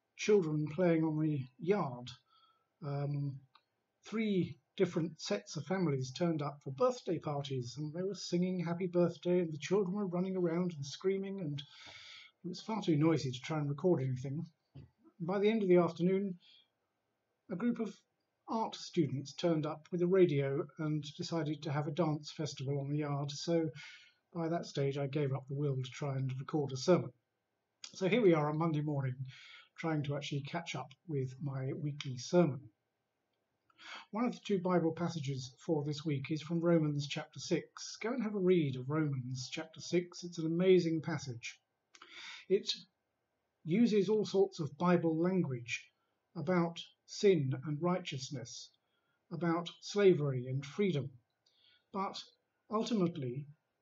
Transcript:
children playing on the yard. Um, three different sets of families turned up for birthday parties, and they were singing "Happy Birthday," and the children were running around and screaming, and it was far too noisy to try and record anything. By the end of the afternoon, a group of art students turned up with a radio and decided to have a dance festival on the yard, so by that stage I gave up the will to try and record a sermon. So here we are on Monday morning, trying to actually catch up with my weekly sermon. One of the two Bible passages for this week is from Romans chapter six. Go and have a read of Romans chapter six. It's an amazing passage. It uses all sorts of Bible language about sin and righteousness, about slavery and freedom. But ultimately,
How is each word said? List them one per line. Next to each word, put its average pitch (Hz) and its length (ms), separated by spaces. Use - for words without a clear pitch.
children 156 580
playing 170 300
on 156 160
the 151 260
yard. 147 500
Um, 143 540
three 208 520
different 175 440
sets - 360
of 143 80
families 147 480
turned 165 300
up 143 220
for 135 80
birthday 180 480
parties, 135 580
and 151 160
they 180 80
were 190 140
singing 180 480
"Happy 170 240
Birthday," 175 500
and 165 140
the 143 60
children 185 360
were 208 120
running 185 300
around 175 360
and 143 120
screaming, 196 560
and 147 220
it 175 40
was 180 120
far 208 220
too 160 140
noisy 143 340
to 120 100
try 156 180
and 147 100
record 143 340
anything. 135 440
By 185 160
the 208 120
end 220 120
of 190 60
the 175 80
afternoon, 180 640
a 196 40
group 240 240
of 208 160
art 220 260
students 139 600
turned 160 320
up 147 260
with 175 80
a 175 60
radio 147 600
and 151 260
decided 156 440
to 151 100
have 147 140
a 165 40
dance 156 420
festival 139 480
on 139 80
the 147 80
yard, 143 340
so 165 380
by 170 160
that 170 160
stage 139 320
I 143 120
gave 135 260
up 127 120
the 139 100
will 143 200
to 127 140
try 139 260
and 131 220
record 135 340
a 131 60
sermon. 156 320
So 190 160
here 226 140
we 185 100
are 151 160
on 156 80
Monday 156 240
morning, 139 340
trying 156 280
to 143 120
actually 143 240
catch - 340
up 131 140
with 135 220
my 135 320
weekly 143 420
sermon. 160 540
One 214 120
of 202 80
the - 140
two 196 140
Bible 170 320
passages 139 640
for 151 180
this 147 180
week 139 280
is 156 100
from 170 220
Romans 151 440
chapter - 340
six. - 600
Go 226 140
and 247 80
have 208 140
a 196 40
read 170 360
of 127 120
Romans 131 640
chapter - 280
six. - 440
It's 175 140
an 160 80
amazing 170 560
passage. - 580
It 196 240
uses 196 460
all 214 160
sorts - 340
of 147 200
Bible 165 420
language 156 680
about 170 440
sin 156 480
and 151 160
righteousness, 151 880
about 170 380
slavery 147 640
and 139 180
freedom. 170 460
But 196 260
ultimately, 165 720